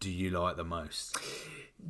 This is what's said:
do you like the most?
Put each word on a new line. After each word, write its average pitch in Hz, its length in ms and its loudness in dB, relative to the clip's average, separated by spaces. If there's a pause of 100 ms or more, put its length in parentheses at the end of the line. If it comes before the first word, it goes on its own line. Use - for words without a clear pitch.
do 98 100 0
you 92 200 4
like 90 260 4
the 85 80 0
most? 82 520 -2 (720)